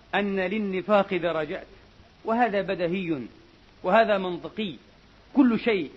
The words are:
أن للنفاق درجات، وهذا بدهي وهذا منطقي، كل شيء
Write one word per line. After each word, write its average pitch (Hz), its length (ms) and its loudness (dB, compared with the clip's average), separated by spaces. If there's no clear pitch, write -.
أن 196 240 -2
للنفاق 196 720 0
درجات، 160 540 -4
وهذا 220 360 2
بدهي 175 580 -2
وهذا 214 340 4
منطقي، 175 560 -6
كل 233 240 4
شيء 190 380 0